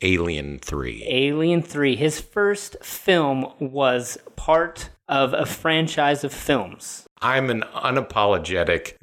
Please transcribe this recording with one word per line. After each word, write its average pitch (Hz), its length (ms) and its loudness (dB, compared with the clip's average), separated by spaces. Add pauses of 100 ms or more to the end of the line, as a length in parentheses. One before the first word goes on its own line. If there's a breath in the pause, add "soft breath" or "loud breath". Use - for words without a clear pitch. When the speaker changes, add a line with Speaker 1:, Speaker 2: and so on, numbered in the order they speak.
Speaker 1:
Alien 82 600 0
Three. 67 460 -8
Speaker 2:
Alien 151 540 2
Three, 139 360 0
his 151 220 0
first - 640 -4
film 143 760 0
was 131 580 0 (200)
part 165 520 0 (180)
of 135 280 2
a 151 100 0
franchise 156 800 0
of 135 80 -4
films. - 760 -4 (140)
Speaker 1:
I'm 131 300 2
an 113 140 -2 (100)
unapologetic 92 1300 2